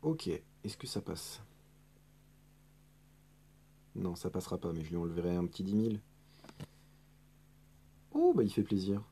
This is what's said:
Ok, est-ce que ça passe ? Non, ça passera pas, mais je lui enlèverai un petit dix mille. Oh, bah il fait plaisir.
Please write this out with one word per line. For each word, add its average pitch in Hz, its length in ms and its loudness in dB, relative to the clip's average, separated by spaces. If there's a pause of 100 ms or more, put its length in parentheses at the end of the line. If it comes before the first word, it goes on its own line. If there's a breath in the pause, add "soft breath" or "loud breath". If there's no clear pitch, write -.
Ok, 156 260 0
est-ce - 480 -6
que - 100 -10
ça 104 140 -4
passe ? - 400 -8 (2500)
Non, 92 180 -2
ça - 140 -6
passera 92 300 -4
pas, 85 160 -2
mais 80 100 -4
je 78 60 -8
lui 85 60 -2
enlèverai 85 380 0
un 87 120 2
petit 92 180 -4
dix 98 100 0
mille. 107 260 2 (2000 loud breath)
Oh, 339 220 6
bah 151 80 6
il 101 100 4
fait 107 100 2
plaisir. 101 500 2